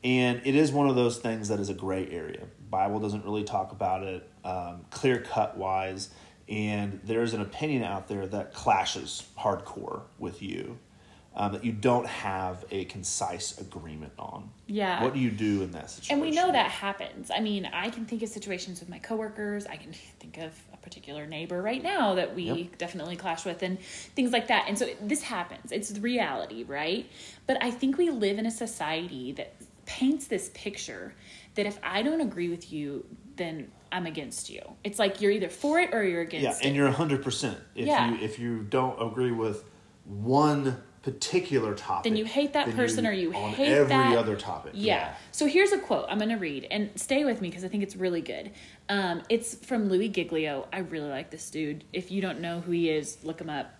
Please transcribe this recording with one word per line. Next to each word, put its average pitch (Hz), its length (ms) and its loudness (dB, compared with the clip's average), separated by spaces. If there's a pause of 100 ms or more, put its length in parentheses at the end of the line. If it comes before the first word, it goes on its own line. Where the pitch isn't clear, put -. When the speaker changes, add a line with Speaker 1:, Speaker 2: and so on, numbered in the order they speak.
Speaker 1:
and 127 420 4
it 135 80 4
is 147 180 8
one 143 160 6
of 127 80 6
those 120 220 4
things 110 320 -2
that 104 100 2
is 98 100 -2
a 98 40 -2
gray 92 380 -2
area. 80 320 -8 (260)
Bible 104 300 0
doesn't 104 260 -2
really 104 180 -2
talk 95 280 -2
about 95 320 -2
it, 92 260 -8 (160)
um, 90 460 -6
clear-cut 120 680 0
wise, 95 520 -2 (380)
and 104 560 -2
there's 113 320 0
an 104 60 -2
opinion 131 420 -2
out 95 240 -4
there 98 180 -4
that - 280 -6
clashes - 720 2 (140)
hardcore - 640 -2 (160)
with - 240 -8
you, - 380 -8 (560)
um, 101 180 0
that 113 100 -6
you 117 80 2
don't 120 360 4
have 92 640 -4
a 98 140 -2
concise 90 760 -6
agreement 78 580 -12
on. - 320 -12 (160)
Speaker 2:
Yeah. 202 380 0
Speaker 1:
What 131 100 2
do 139 60 0
you 123 100 4
do 104 320 2
in 90 120 -2
that - 260 -12 (100)
Speaker 2:
And 285 120 4
we 320 80 2
know 339 180 4
Speaker 1:
situation? 370 60 4
Speaker 2:
that 233 180 4
happens. - 600 -6
I - 80 0
mean, 208 320 -2
I 196 200 -4
can 233 140 -8
think 226 180 -6
of 214 60 -4
situations 185 500 -8
with 175 100 -14
my 175 80 -12
coworkers. 208 680 -6
I - 80 -12
can 156 180 -16
think - 460 -20
of 160 200 -10 (140)
a - 40 -20
particular 151 500 -14
neighbor 165 340 -4
right 226 220 -2
now 302 320 4
that 180 200 0
we 180 100 -4
Speaker 1:
Yep. 170 340 -4
Speaker 2:
definitely 170 360 -6
clash 175 300 -4
with 175 160 -4
and 185 180 -2 (360)
things 247 160 4
like 226 160 2
that. 214 200 4
And 202 100 0
so 247 100 2 (140)
this 214 200 0
happens. - 500 -6
It's 214 180 -4
the 208 120 -6
reality, 143 640 -2
right? 156 440 -4 (380)
But - 180 2
I 247 60 2
think 262 280 0
we 349 120 6
live 208 300 2
in 220 80 0
a 226 40 0
society 160 840 -4
that - 200 -10 (320)
paints 277 420 2
this 190 280 -2
picture - 580 -8 (420)
that 208 120 2
if 202 160 -6
I 190 180 0
don't 311 200 2
agree 175 280 0
with 170 240 -6
you, 143 320 -4 (300)
then 160 360 -6 (200)
I'm 180 140 -4
against 147 440 -8
you. - 120 -12 (220)
It's 202 160 -4
like 196 200 4
you're 202 120 6
either 196 180 2
for 302 300 4
it 359 160 4
or 220 80 4
you're 175 180 2
against 160 220 -2 (180)
Speaker 1:
Yeah, 135 60 4
and 143 80 4
Speaker 2:
it. - 20 2
Speaker 1:
you're 143 100 8
a 127 40 6
hundred 143 320 2
percent 117 340 -2 (160)
if 123 140 0
Speaker 2:
Yeah. 202 240 6
Speaker 1:
you, 113 120 0
if 110 140 -4
you 117 320 -4
don't 127 320 2
agree 117 300 2
with 110 320 0 (420)
one 135 800 4 (180)
particular 135 720 0
topic, 98 300 -2
Speaker 2:
Then 220 140 2
you 220 80 0
hate 285 280 2
that 285 140 2
Speaker 1:
then 214 80 0
Speaker 2:
person 233 300 2
Speaker 1:
you, 220 40 4
Speaker 2:
or 208 40 0
you 180 200 0
Speaker 1:
on - 200 -2
Speaker 2:
hate 277 160 4
Speaker 1:
every 285 200 8
Speaker 2:
that. 269 280 8
Speaker 1:
other 107 180 4
topic. 78 400 -6
Speaker 2:
Yeah. 202 200 2
Speaker 1:
Yeah. - 180 -2 (180)
Speaker 2:
So - 160 2
here's 370 240 8
a 403 80 4
quote - 280 0
I'm 208 120 0
gonna 220 180 2
read, 147 320 -4
and 208 260 0
stay 277 300 2
with 233 160 2
me 180 80 -2
'cause 175 140 -10
I 190 40 -4
think 202 160 -2
it's 196 120 -6
really 180 260 0
good. - 300 -8 (380)
Um, 185 380 0
it's 226 280 2
from 220 340 0
Louis 185 200 4
Giglio. 156 640 0
I 185 80 -4
really 160 300 -4
like 139 220 -6
this - 180 -12
dude. 156 340 -4 (100)
If 180 180 -6
you 190 100 0
don't 175 200 -2
know 170 200 -4
who 175 120 -2
he 170 180 4
is, 151 320 -2
look 156 180 -6
him 160 80 -8
up. 147 300 -4